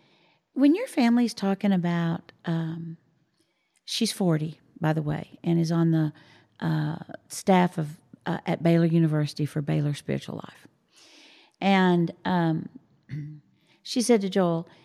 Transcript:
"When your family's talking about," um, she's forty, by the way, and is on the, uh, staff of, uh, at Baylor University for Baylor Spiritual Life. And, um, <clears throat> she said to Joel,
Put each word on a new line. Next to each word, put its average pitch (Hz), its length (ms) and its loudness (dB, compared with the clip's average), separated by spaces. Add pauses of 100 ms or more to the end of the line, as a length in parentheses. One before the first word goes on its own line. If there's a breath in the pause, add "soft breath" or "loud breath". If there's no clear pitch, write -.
(540)
"When 285 200 4
your 466 120 -2
family's 240 480 2
talking 196 380 0
about," 170 600 -2 (140)
um, 165 500 -6 (880)
she's - 280 -2
forty, 160 460 -2 (220)
by 156 140 0
the 160 80 -2
way, - 420 -6
and 170 160 2
is 165 100 0
on 165 200 2
the, 156 220 2 (480 soft breath)
uh, 156 360 -2 (320)
staff 185 480 2
of, 151 220 -6 (260)
uh, 165 220 -4
at 170 160 -4
Baylor 170 240 4
University 156 580 0
for 151 160 -4
Baylor 147 320 -2
Spiritual - 440 -8
Life. - 300 -18 (920 soft breath)
And, 180 520 4 (120)
um, 170 460 0 (400)
<clears throat> 151 320 -12 (400)
she - 180 -4
said 226 220 2
to 190 80 -4
Joel, 175 360 0 (180 soft breath)